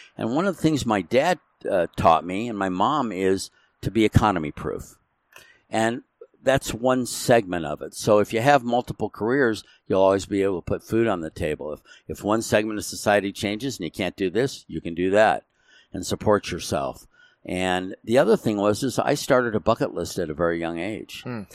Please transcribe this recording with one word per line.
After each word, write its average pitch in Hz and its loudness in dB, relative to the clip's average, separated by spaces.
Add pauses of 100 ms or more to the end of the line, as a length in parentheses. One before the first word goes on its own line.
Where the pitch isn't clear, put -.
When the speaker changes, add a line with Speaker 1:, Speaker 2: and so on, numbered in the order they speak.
(180)
Speaker 1:
And 113 -4
one 175 0
of 180 -2
the - -20
things 156 2
my 107 2
dad, 143 2 (320)
uh, 87 2 (100)
taught 80 6
me 101 -4
and 107 -6
my 98 0
mom 113 0
is 95 0 (320)
to 101 -4
be 110 2
economy 95 2
proof. - -10 (760)
And 113 0 (400)
that's 135 0
one 127 0
segment 90 2
of 73 -8
it. 80 -12
So 104 4
if 104 2
you 113 0
have 135 4
multiple 120 -4
careers, 117 0 (240)
you'll 95 2
always 95 4
be 98 0
able 95 -2
to - -14
put 90 -4
food 113 0
on 92 -2
the 78 -8
table. 76 -6
If, 73 -12 (280)
if - -10
one 107 2
segment 107 0
of 92 -8
society 101 0
changes 107 -6
and 92 -8
you 76 -6
can't 92 -6
do 95 0
this, 120 -4
you 80 -8
can 85 -8
do 90 0
that 98 4 (480)
and 92 -8
support 104 0
yourself. 76 -6 (380)
And 92 -2 (100)
the 117 2
other 190 4
thing 107 -2
was, 104 2
is 131 -4
I 139 2
started 127 0
a 101 0
bucket - 0
list 87 -6
at 85 -2
a 76 -6
very 85 0
young 82 -6
age, 95 -10
Speaker 2:
Hmm. 120 -10 (120)